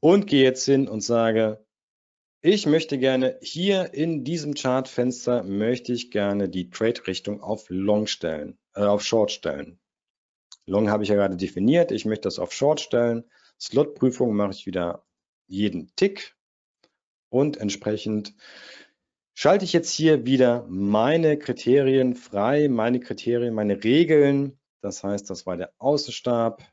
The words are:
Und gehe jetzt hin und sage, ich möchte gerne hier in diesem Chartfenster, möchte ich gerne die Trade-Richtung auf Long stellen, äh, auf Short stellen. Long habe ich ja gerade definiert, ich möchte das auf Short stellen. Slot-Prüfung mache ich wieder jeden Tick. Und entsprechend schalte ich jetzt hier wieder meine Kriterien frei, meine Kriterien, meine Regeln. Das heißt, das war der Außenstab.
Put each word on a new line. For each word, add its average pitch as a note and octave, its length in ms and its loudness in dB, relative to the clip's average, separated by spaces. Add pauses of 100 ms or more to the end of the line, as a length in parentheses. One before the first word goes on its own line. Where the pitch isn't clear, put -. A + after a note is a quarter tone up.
Und G3 260 4
gehe C#3 160 4
jetzt C3 220 2
hin C3+ 240 2
und G#2+ 120 -6
sage, A2 640 0 (760)
ich G3+ 260 2
möchte D3+ 320 0
gerne C3 440 0
hier F#3 520 -2
in D3+ 300 -4
diesem D3 300 -6
Chartfenster, B2 920 -2
möchte A2 480 -2
ich A#2 180 -6
gerne G2+ 380 -2
die F2+ 220 -6
Trade-Richtung G#2 720 -4
auf G#2+ 280 -8
Long G#2 380 0
stellen, D#2 520 -8 (160)
äh, G2+ 80 -4
auf G#2 220 2
Short G#2+ 260 2
stellen. D2+ 480 -8 (880)
Long G#2 220 0
habe G#2 140 0
ich G#2 80 -2
ja G#2 40 4
gerade G2 220 0
definiert, A#2+ 560 2
ich G#2+ 120 -6
möchte G#2+ 220 -4
das F#2 120 -6
auf F2 140 -6
Short C#3+ 280 0
stellen. A#2 440 0 (360)
Slot-Prüfung C3 760 0
mache G2+ 180 0
ich - 140 -14
wieder F2 380 -6 (420)
jeden G2 480 -4
Tick. - 420 -2 (920)
Und C#3+ 300 0
entsprechend G#2+ 760 -4 (1000)
schalte G3 300 4
ich F3+ 80 -6
jetzt - 200 0
hier D3+ 340 4
wieder B2 420 4
meine A#2+ 680 2
Kriterien C3 800 2
frei, B2 520 0
meine A#2+ 300 0
Kriterien, A#2 560 -4
meine G#2 300 -2
Regeln. C#3+ 720 4 (220)
Das G2+ 240 -10
heißt, G2+ 260 -6
das F#2 160 -12
war F#2 100 -6
der F2+ 220 -10
Außenstab. B2 960 -2